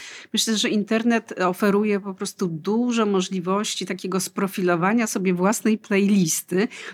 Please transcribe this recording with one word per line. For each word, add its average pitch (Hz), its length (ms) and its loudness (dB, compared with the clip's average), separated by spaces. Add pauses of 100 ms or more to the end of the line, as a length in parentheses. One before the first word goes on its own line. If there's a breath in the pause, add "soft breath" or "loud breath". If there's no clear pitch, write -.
(340 loud breath)
myślę, 220 240 0
że 240 120 0
internet 226 720 0
oferuje 202 580 2
po 196 140 -10
prostu 196 340 -6
dużo 220 580 0
możliwości 190 800 -2
takiego 190 340 -4
sprofilowania 190 880 0
sobie 190 260 0
własnej 208 440 2
playlisty 196 880 2 (260 loud breath)